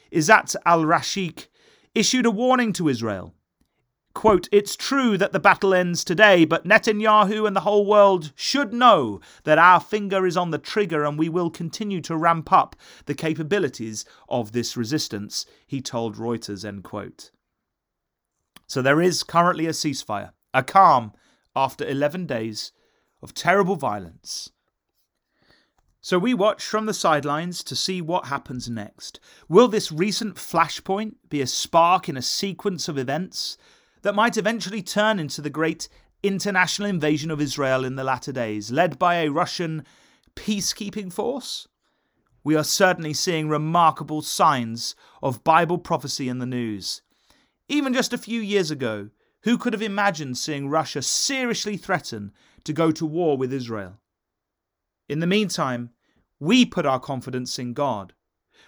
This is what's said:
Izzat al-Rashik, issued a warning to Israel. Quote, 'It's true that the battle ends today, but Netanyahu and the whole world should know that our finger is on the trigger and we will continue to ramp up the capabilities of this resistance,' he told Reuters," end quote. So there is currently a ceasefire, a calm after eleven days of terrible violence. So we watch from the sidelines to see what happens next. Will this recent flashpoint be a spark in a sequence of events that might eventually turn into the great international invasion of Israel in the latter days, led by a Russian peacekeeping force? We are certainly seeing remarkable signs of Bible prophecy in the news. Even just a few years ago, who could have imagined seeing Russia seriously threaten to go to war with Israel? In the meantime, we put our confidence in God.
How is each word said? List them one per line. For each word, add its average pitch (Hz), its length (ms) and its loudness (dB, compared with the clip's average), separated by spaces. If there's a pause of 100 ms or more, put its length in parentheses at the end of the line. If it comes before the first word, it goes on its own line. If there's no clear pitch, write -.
(120)
Izzat 175 440 4 (100)
al-Rashik, 170 840 0 (480)
issued 233 300 2
a 233 60 4
warning 240 420 2
to 170 140 0
Israel. 107 480 -4 (800)
Quote, 196 360 4
'It's 202 240 2
true 247 420 0
that 190 160 0
the 190 60 0
battle 196 340 4
ends 175 300 0
today, 185 400 8
but 160 220 2
Netanyahu 214 800 4
and 202 100 0
the 190 60 0
whole 208 240 2
world 196 500 6
should 262 380 -2
know 175 480 4 (220)
that 151 160 6
our 175 200 10
finger 196 460 -2
is 175 100 2
on 180 140 0
the 151 80 -2
trigger 165 480 -2
and 147 120 -4
we 160 120 0
will 170 220 -2
continue 185 500 -6
to 165 160 -6
ramp 165 340 2
up 170 240 4 (300)
the 147 80 -4
capabilities 156 920 -4 (220)
of 113 240 -4
this 117 240 -4
resistance,' 113 720 -4 (220)
he 139 120 -6
told 117 380 -8
Reuters," 113 480 -8
end 101 180 -12
quote. - 480 -14 (1400)
So - 140 -4
there 139 180 4
is 175 240 2
currently 170 440 2
a 160 40 -2
ceasefire, 120 600 -6 (220)
a 131 100 2
calm 139 500 6 (420)
after 135 320 -2
eleven 147 380 -2
days 113 460 -6 (500)
of - 120 -20
terrible 190 420 2
violence. 104 760 -8 (1500)
So - 160 -2
we 233 160 0
watch 202 320 0
from 214 220 -4
the 214 60 -4
sidelines 156 720 -2
to - 120 -10
see 185 260 -4
what 170 240 -4
happens 127 440 -10
next. 110 500 -12 (280)
Will 214 200 8
this 208 240 -2
recent 190 440 -4
flashpoint 190 800 -4 (140)
be 147 120 -2
a 127 60 -2
spark 170 640 2
in 139 80 -6
a 127 40 -8
sequence 185 680 -4
of 156 100 -4
events 139 600 -6 (440)
that 208 140 -2
might 220 220 2
eventually 208 440 -4
turn 208 380 0
into 151 220 -8
the 147 80 -6
great 160 400 -4 (340)
international 196 640 0
invasion 151 420 0
of 151 120 -4
Israel 131 420 0
in 127 140 -6
the 131 60 -6
latter 131 280 -4
days, 110 400 -4
led 151 260 -2
by 175 180 2
a 165 140 -2
Russian 160 540 -4 (520)
peacekeeping 202 760 -6
force? - 560 -6 (760)
We 151 100 2
are 156 80 2
certainly 170 500 2
seeing 156 360 -2
remarkable 156 720 2
signs 123 720 0 (260)
of 131 220 -4
Bible 165 360 4
prophecy 143 500 -4
in 127 100 -6
the 127 60 -6
news. 117 560 -6 (680)
Even 277 260 0
just 247 200 0
a 240 40 -4
few 233 220 -6
years 196 320 0
ago, 110 380 -6 (320)
who 233 160 2
could 233 160 -2
have 202 80 -4
imagined 196 560 -2
seeing 139 320 -6
Russia 147 320 -2
seriously 240 760 -2
threaten 117 560 -6 (320)
to - 80 -8
go 160 220 2
to 160 120 -4
war 156 320 0
with 127 140 -2
Israel? 113 480 -8 (1080)
In 147 100 -4
the 170 80 -2
meantime, 160 640 -2 (500)
we 226 260 4
put 170 200 -4
our 131 160 2
confidence 127 580 -8
in 123 140 -8
God. 117 400 -6 (540)